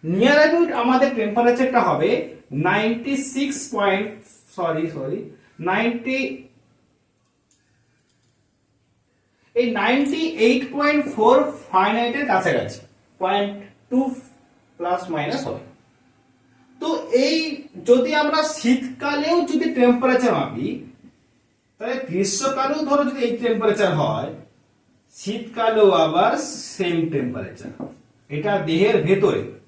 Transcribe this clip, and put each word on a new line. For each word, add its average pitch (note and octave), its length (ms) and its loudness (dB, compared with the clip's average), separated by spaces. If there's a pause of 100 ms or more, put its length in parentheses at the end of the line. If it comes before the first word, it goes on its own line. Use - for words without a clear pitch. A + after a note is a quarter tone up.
নিয়ার A3+ 380 4
অ্যাবাউট D#4+ 280 4 (120)
আমাদের B3+ 360 4
টেম্পারেচারটা A#3+ 680 2
হবে D#3 220 2 (560)
নাইনটি A3+ 460 -2 (200)
সিক্স C#4 260 -4 (160)
পয়েন্ট, G3+ 320 0 (500)
সরি, D#3+ 280 -2 (100)
সরি, D3 260 -8 (480)
নাইনটি, A#3 500 -2 (3500)
এই A#3+ 100 2 (140)
নাইনটি C#4 420 2 (240)
এইট B3+ 160 4 (120)
পয়েন্ট D4 280 2 (120)
ফোর A#3 220 6 (320)
ফারেনহাইটের A#3 640 0
কাছাকাছি, E3 480 0 (400)
পয়েন্ট G3+ 320 0 (380)
টু B3+ 100 2 (760)
প্লাস F3 220 -2 (140)
মাইনাস D3 340 -4
হবে। - 140 -10 (1160)
তো D#4 80 -4 (360)
এই D#4 140 2 (500)
যদি B3 220 6 (120)
আমরা D4+ 180 2 (160)
শীতকালেও D4 800 0 (140)
যদি - 160 0 (120)
টেম্পারেচার B3 600 4
মাপি, - 300 -6 (1080)
তাহলে B3 200 -6 (120)
গ্রীষ্মকালেও C4+ 800 -2
ধরো C#4+ 220 2
যদি - 160 -8
এই A#3 60 0 (100)
টেম্পারেচার G#3 480 2 (100)
হয়, - 300 -2 (840)
শীতকালেও A3 760 2 (160)
আবার E3 280 2 (420)
সেম F3 220 -2 (160)
টেম্পারেচার, - 600 -8 (640)
এটা - 160 -2 (160)
দেহের F#3+ 280 4 (100)
ভেতরে। G3 360 2 (260)